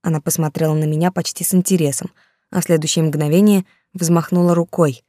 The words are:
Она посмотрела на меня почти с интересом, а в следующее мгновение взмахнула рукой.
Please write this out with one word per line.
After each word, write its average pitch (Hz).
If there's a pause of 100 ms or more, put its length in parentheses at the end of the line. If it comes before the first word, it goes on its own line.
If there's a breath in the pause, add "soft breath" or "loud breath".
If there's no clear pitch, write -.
Она 156
посмотрела 156
на 156
меня 156
почти -
с -
интересом, 175 (400)
а 180
в -
следующее 160
мгновение 170 (280 soft breath)
взмахнула 175
рукой. 165